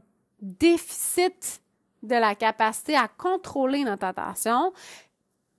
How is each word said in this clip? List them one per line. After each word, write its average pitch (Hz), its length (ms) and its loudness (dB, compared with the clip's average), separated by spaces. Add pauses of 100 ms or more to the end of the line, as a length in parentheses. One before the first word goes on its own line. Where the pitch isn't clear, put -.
(420)
déficit 339 1200 0 (420)
de 233 120 -2
la 214 200 4
capacité 220 600 0
à 240 140 2
contrôler 285 760 -2
notre 202 220 -4
attention, 233 640 -2 (880)